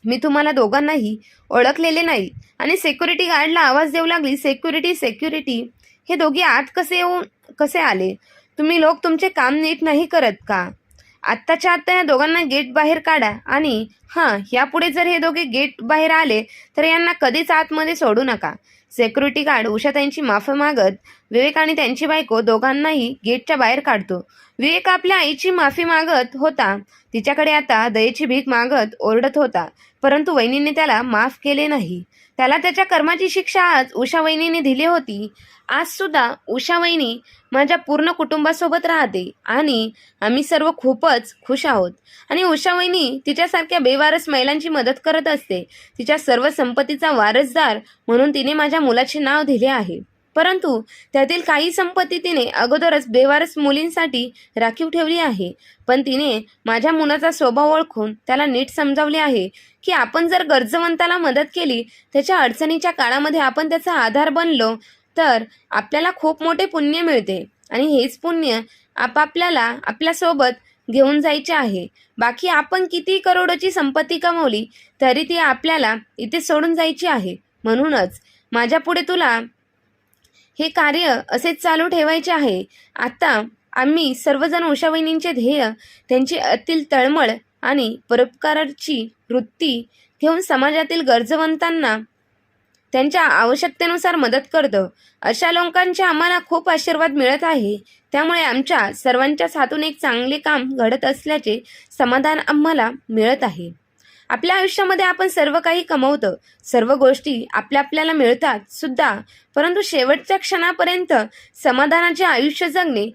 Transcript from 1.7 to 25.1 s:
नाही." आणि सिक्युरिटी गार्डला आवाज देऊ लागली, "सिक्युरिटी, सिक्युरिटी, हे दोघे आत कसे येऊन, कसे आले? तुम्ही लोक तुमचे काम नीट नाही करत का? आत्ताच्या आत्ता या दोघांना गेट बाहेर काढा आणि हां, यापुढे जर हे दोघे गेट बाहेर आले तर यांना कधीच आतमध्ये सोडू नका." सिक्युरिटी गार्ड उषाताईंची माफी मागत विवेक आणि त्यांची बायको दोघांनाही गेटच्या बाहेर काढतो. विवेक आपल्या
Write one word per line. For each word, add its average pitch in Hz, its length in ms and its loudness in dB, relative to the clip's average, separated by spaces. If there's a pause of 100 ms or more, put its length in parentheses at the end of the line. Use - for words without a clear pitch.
नाही." 254 280 0 (280)
आणि 330 180 0
सिक्युरिटी 339 500 -2
गार्डला 320 340 2
आवाज 285 320 4
देऊ 330 140 0
लागली, 302 300 0
"सिक्युरिटी, 311 580 -2
सिक्युरिटी, 269 760 -4 (380)
हे 349 80 -2
दोघे 302 260 0
आत 262 200 4 (120)
कसे 359 220 -2
येऊन, 359 600 -4
कसे 294 200 0
आले? 190 360 0 (440)
तुम्ही 320 220 2
लोक 320 240 2
तुमचे 320 240 0
काम 262 260 0
नीट 311 280 -2
नाही 311 240 2
करत 269 260 2 (160)
का? 185 220 -2 (520)
आत्ताच्या 330 500 0
आत्ता 349 200 -2
या 359 100 2
दोघांना 311 400 2
गेट 262 300 -4
बाहेर 311 260 2
काढा 285 340 0 (140)
आणि 254 400 -2 (300)
हां, 247 240 0 (120)
यापुढे 285 380 0
जर 339 160 0
हे 349 120 0
दोघे 330 260 -2
गेट 269 280 -2 (100)
बाहेर 311 280 2
आले 285 320 2 (340)
तर 294 80 2
यांना 339 280 2
कधीच 302 380 0
आतमध्ये 311 460 0
सोडू 240 260 2
नका." 220 300 -4 (380)
सिक्युरिटी 269 520 0
गार्ड 262 240 0
उषाताईंची 277 540 -2
माफी 240 320 0
मागत 277 400 2 (380)
विवेक 277 280 2
आणि 311 180 0
त्यांची 269 300 -2
बायको 294 340 0
दोघांनाही 262 720 0 (120)
गेटच्या 247 300 -2
बाहेर 254 240 2
काढतो. 196 460 -4 (320)
विवेक 330 300 0
आपल्या 370 300 2